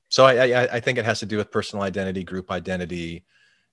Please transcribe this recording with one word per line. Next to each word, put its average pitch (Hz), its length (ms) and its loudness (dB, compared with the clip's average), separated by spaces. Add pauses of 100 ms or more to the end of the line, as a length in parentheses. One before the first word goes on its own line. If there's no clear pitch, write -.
so 131 160 6
I, 127 280 6
I, 123 100 2 (120)
I 117 60 -2
think 127 180 0
it 110 60 0
has 113 140 0
to 110 80 -8
do 107 100 -6
with 104 140 -4
personal 104 320 -4
identity, 95 400 -4
group 92 300 -10
identity, 87 720 -6 (480)